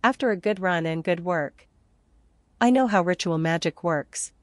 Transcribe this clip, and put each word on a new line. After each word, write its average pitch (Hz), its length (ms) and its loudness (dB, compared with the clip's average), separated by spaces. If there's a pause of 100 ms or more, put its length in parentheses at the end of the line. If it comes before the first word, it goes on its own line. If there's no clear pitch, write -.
After 254 280 0
a 196 60 -2
good 202 220 -2
run 175 260 -2
and 160 180 -4
good 170 220 -2
work. 165 420 -4 (920)
I 240 80 4
know 254 180 4
how 202 160 2
ritual 175 340 0
magic 165 460 -2
works. - 480 -4 (120)